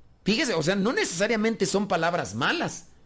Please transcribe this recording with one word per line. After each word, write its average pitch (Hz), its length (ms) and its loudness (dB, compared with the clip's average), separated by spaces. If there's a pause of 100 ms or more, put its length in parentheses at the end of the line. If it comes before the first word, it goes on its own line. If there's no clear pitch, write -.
(240)
Fíjese, 226 300 2
o 160 80 0
sea, 175 140 2
no 202 160 2
necesariamente 220 720 0
son 196 240 0
palabras 165 460 0
malas, 196 500 -2 (220)